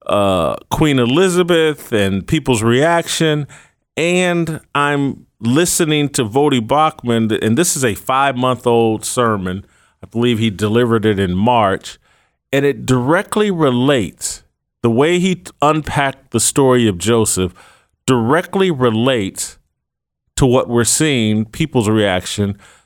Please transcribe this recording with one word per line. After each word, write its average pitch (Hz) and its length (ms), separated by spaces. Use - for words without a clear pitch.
uh, 92 500
Queen 147 280
Elizabeth 165 960
and 98 340
people's 131 360
reaction. 151 840
And 170 640
I'm 143 520
listening 151 680
to 139 140
Voddie 127 420
Baucham, 120 640
and 110 160
this 170 180
is 135 80
a 107 100
five-month-old 123 1080
sermon. 98 640
I - 40
believe 117 320
he 113 120
delivered 107 540
it 107 140
in 92 160
March. 104 640
And 139 120
it 123 220
directly 165 640
relates, 135 920
the 120 80
way 147 280
he 180 180
t-, - 240
unpacked 147 680
the 113 100
story 127 480
of 95 80
Joseph 95 560
directly 151 640
relates 120 880
to 143 100
what 127 220
we're 117 160
seeing, 110 600
people's 123 440
reaction 101 680